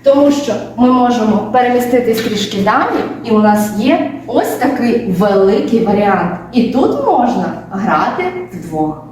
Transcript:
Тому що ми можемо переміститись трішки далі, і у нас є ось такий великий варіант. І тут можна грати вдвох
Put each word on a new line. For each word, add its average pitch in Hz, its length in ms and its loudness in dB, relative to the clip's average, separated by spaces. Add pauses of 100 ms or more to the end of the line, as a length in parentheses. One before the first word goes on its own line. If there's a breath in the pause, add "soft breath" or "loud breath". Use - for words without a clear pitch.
Тому 277 280 6
що 254 220 -2 (240)
ми 254 140 4
можемо 233 600 2
переміститись 247 680 2
трішки 196 400 -4
далі, 285 420 0 (200)
і 233 80 -4
у 214 80 4
нас 208 380 4
є 277 340 0 (160)
ось 302 220 -2
такий 240 640 -2
великий 196 760 2
варіант. 196 480 0 (180)
І 240 120 2
тут 453 420 0
можна 240 480 0 (180)
грати 196 520 -2 (300)
вдвох 156 580 -6